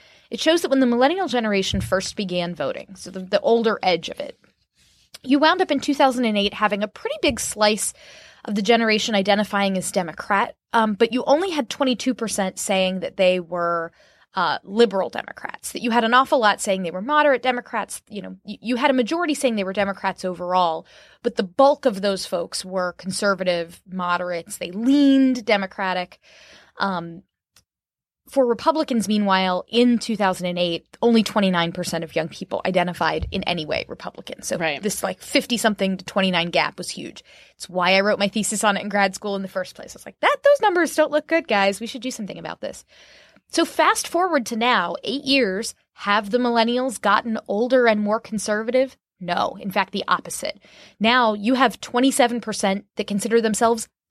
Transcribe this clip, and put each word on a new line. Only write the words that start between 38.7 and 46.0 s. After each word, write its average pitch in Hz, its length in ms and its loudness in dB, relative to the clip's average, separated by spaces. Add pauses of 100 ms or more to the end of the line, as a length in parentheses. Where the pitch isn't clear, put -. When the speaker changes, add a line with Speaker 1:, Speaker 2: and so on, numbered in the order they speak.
Speaker 1:
it - 40 -6
in 202 80 -10
grad 196 240 2
school 202 220 -8
in 196 80 -6
the 190 40 -8
first - 280 -10
place. - 200 -18
I - 20 -20
was - 100 -20
like, - 140 -20
"That, 554 220 2
those 571 180 6
numbers 359 340 0
don't 302 160 2
look 294 160 -2
good, 330 200 0
guys. 202 320 0
We 226 60 -8
should 233 160 -12
do 247 80 -6
something 185 300 -10
about - 220 -12
this." - 220 -10 (680)
So 339 120 2
fast - 440 0
forward 339 400 0
to 233 80 -6
now, 214 480 0
eight 262 200 -6
years, 233 520 0 (180)
have 202 380 0